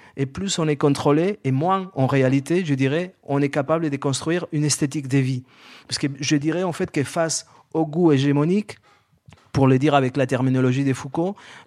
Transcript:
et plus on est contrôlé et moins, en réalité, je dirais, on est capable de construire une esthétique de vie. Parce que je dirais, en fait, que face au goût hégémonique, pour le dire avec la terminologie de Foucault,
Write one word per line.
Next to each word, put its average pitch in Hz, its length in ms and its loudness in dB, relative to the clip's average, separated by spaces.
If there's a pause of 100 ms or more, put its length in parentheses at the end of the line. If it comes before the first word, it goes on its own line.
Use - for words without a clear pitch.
(160)
et 135 100 -2
plus 180 320 -6
on 156 100 0
est 147 80 0
contrôlé 156 680 2
et 135 60 0
moins, 185 440 -2
en 135 120 0
réalité, 135 580 2
je 147 100 -2
dirais, 143 400 -2 (100)
on 139 180 0
est 143 60 0
capable 156 420 -2
de 139 60 -4
construire 147 560 -4
une 151 120 0
esthétique 143 440 -2
de 139 100 2
vie. 131 240 0 (460)
Parce - 100 -6
que - 80 -2 (140)
je 147 160 0
dirais, 160 260 0
en 180 100 -2
fait, 185 180 -6
que 147 120 -2
face 165 440 -4 (280)
au 160 100 0
goût 160 280 4
hégémonique, 147 640 2 (760)
pour 135 140 4
le 131 120 6
dire 143 160 4
avec 131 220 2
la 135 100 2
terminologie 131 580 0
de 135 100 0
Foucault, 170 420 -6 (300)